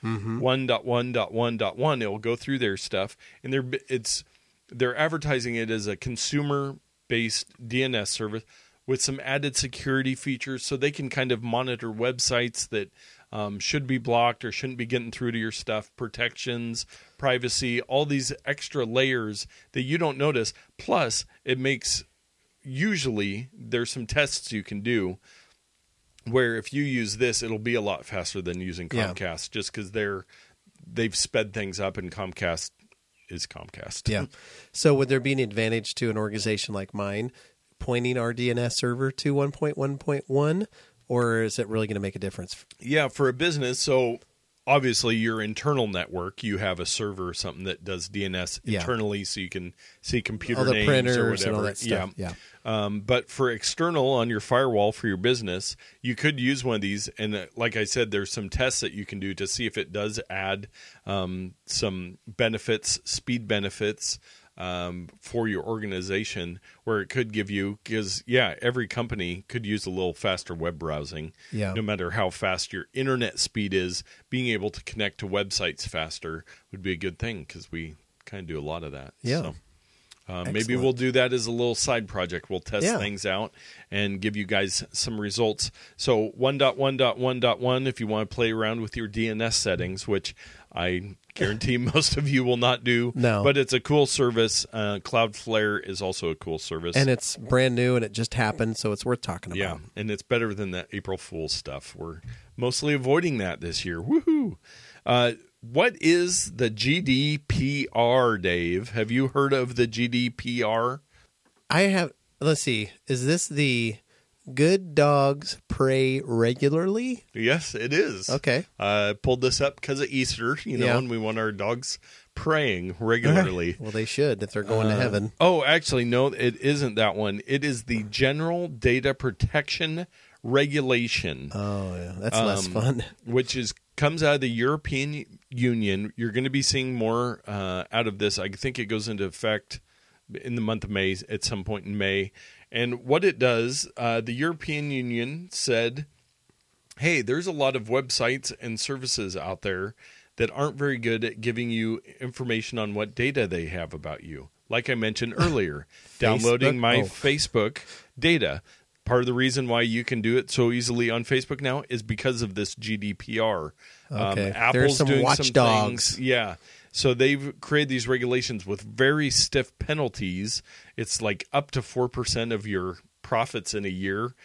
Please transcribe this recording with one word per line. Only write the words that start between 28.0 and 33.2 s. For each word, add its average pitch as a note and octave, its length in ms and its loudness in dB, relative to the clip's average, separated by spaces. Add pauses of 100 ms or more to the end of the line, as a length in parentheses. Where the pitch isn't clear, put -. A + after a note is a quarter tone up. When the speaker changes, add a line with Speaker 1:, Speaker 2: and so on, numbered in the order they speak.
Speaker 2:
faster F#2+ 340 -6
than F2 200 -4
using F2 320 -8
Speaker 1:
Yeah. G#2+ 200 0
Speaker 2:
Comcast F2 380 -6
just G#2+ 220 -6
'cause G2 180 -10
they're, G2+ 340 -2 (640)
they've A2+ 300 -2
sped G#2+ 360 0
things G2+ 280 -6
up F#2+ 160 -2
and F2+ 160 -8
Comcast F2+ 580 -4 (580)